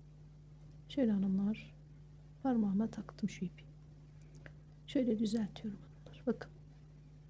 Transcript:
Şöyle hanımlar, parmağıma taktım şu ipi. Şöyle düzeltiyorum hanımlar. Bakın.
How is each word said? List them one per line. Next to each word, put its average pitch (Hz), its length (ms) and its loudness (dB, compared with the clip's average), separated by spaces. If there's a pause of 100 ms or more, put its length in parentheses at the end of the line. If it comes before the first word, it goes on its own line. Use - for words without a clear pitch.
(880)
Şöyle 233 240 6
hanımlar, 196 640 4 (680)
parmağıma 220 480 6
taktım - 380 -2
şu - 160 -4
ipi. - 200 -4 (1200)
Şöyle 240 320 4
düzeltiyorum 214 640 0
hanımlar. - 460 -16
Bakın. - 240 0 (800)